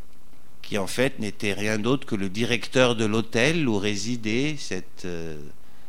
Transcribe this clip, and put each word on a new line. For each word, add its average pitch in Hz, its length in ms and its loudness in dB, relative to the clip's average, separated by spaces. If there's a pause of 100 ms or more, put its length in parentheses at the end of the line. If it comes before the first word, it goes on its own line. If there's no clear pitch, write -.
(600)
qui - 160 -4
en 98 100 0
fait 131 320 0
n'était 104 360 0
rien 107 240 0
d'autre 123 280 2
que - 80 -2
le 98 140 0
directeur 117 680 2
de 113 120 2
l'hôtel 120 600 2
où 107 100 4
résidait 110 800 0
cette, - 480 -4
euh, 82 340 -2 (480)